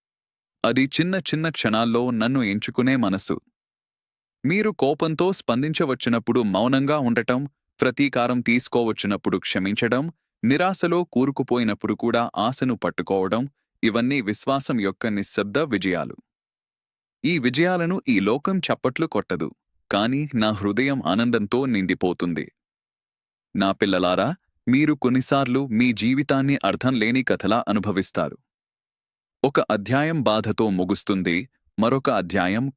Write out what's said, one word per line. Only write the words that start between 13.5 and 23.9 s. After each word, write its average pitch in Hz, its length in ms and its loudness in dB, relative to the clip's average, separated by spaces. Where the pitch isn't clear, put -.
ఇవన్నీ 117 380 0
విశ్వాసం 131 580 -2
యొక్క 98 280 -2
నిశ్శబ్ద 101 500 -2
విజయాలు. 95 580 -2
ఈ 165 140 2
విజయాలను 170 720 0
ఈ 107 100 6
లోకం 135 380 0
చప్పట్లు 143 500 -2
కొట్టదు, 82 440 -4
కానీ 127 440 0
నా 107 160 2
హృదయం 107 540 -2
ఆనందంతో 117 600 0
నిండిపోతుంది. 90 840 -2
నా 98 160 2
పిల్లలారా, 95 640 2